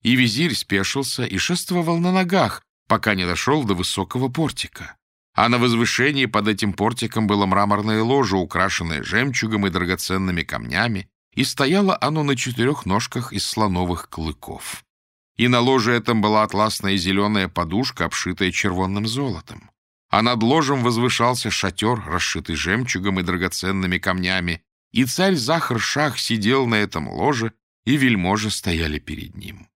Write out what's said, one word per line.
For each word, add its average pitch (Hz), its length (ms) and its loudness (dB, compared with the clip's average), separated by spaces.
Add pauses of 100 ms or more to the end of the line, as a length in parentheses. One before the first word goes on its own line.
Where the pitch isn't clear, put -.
И 120 120 4
визирь 127 400 2
спешился 123 680 -2
и 98 140 -4
шествовал 170 600 -2
на 175 140 2
ногах, 180 500 2 (240)
пока 107 280 4
не 92 100 0
дошёл 127 400 2
до 101 100 2
высокого 98 540 -2
портика. - 680 -6 (380)
А 113 140 4
на 120 100 2
возвышении 123 680 2
под 104 220 0
этим 104 240 0
портиком 110 540 0
было 101 200 4
мраморное 104 560 2
ложе, 117 340 2
украшенное 85 680 -2
жемчугом 110 640 0
и 92 40 2
драгоценными 90 760 -2
камнями, 90 640 -4 (260)
и 135 100 0
стояло 185 560 2
оно 151 220 0
на 139 140 0
четырёх 123 500 -2
ножках 113 460 -2
из 101 120 -4
слоновых 90 640 -2
клыков. - 760 -10 (520)
И 120 120 2
на 123 120 4
ложе 123 320 4
этом 113 280 2
была 107 240 4
атласная 101 520 0
зелёная 98 520 0
подушка, 87 580 -2
обшитая 92 460 -2
червонным 95 540 -2
золотом. 113 640 -6 (380)
А 107 140 2
над 117 200 2
ложем 135 400 4
возвышался 120 680 0
шатёр, 104 560 -2
расшитый 82 480 -2
жемчугом 95 680 0
и - 40 -2
драгоценными 90 760 -2
камнями, 90 640 -2 (300)
и 127 120 2
царь 185 300 2
Захар-Шах 139 840 0
сидел 120 500 2
на 113 100 2
этом 92 320 -2
ложе, 113 440 -2 (320)
и 127 120 2
вельможи 107 540 2
стояли 80 480 -2
перед - 380 -12
ним. - 400 -16